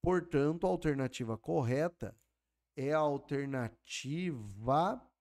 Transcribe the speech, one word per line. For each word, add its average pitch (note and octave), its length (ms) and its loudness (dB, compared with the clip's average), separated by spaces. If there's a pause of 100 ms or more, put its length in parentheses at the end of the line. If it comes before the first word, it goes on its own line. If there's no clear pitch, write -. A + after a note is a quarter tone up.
portanto, E3 640 2
a F#3 40 4
alternativa C3+ 680 0
correta D3 800 -2 (580)
é C#3 180 -2
a D#3 60 2
alternativa C#3 2000 -2 (100)